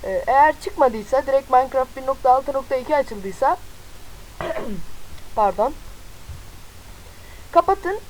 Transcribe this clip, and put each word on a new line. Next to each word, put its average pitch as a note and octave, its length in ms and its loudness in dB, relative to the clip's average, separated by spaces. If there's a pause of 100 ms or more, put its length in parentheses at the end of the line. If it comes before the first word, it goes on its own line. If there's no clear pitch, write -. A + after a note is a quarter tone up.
Ee, F#3 220 -2
eğer C#4+ 340 6
çıkmadıysa, C4 640 2
direkt C4+ 240 2
Minecraft C4 460 4
bir C4 100 -6
nokta C4+ 260 4
altı C4+ 200 4
nokta C4+ 240 -2
iki C4 200 2
açıldıysa, C4+ 600 0 (840)
<clears throat> - 60 -4 (880)
pardon, G#3 400 2 (1800)
kapatın. F#4+ 580 2